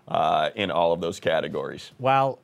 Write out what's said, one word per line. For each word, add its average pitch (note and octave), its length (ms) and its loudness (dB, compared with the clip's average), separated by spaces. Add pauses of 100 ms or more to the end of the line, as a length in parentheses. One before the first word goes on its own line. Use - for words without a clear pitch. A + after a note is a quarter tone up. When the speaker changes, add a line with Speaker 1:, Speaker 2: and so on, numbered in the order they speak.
Speaker 1:
uh, D#2+ 460 2
in G2+ 140 -2
all E2+ 240 2
of E2+ 80 -4
those E2 180 -4
categories. D2+ 760 -2
Speaker 2:
Well, C3+ 460 2